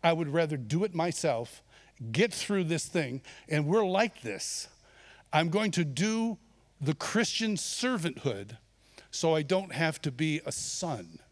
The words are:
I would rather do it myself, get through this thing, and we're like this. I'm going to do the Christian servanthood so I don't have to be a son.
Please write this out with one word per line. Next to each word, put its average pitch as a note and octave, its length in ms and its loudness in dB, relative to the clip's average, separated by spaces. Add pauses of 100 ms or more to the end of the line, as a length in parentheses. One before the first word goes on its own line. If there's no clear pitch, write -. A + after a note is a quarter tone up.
I E3+ 100 6
would D#3+ 160 0
rather D#3 300 2
do C#3+ 260 0
it F#3+ 100 -4
myself, D#3+ 680 -2 (500)
get G3+ 220 4
through G3 300 0
this D#3+ 220 -2
thing, C#3 360 -2 (260)
and D3+ 180 2
we're G3+ 200 4
like F#3+ 340 0
this. - 480 -6 (640)
I'm D#3+ 160 4
going G3+ 220 2
to E3+ 140 2
do G#3+ 520 0 (440)
the D3 140 0
Christian G#3+ 640 0
servanthood C#3 1000 -4 (520)
so D#3+ 240 2
I D#3 80 2
don't F#3 300 0
have D#3 300 0
to D3 80 -2
be D3+ 340 -2
a B2 80 -6
son. F#2+ 680 -8 (100)